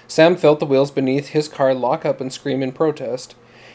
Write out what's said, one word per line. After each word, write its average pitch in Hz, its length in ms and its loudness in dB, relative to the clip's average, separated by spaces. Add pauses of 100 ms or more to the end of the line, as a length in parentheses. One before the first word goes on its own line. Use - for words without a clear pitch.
Sam 170 280 4
felt 151 240 4
the 160 80 -4
wheels 139 240 2
beneath 135 380 -2
his 151 180 -2
car 135 260 0
lock 127 320 -2
up 139 160 -2
and 131 100 -8
scream 135 300 -4
in 131 100 -4
protest. 139 600 -4 (420)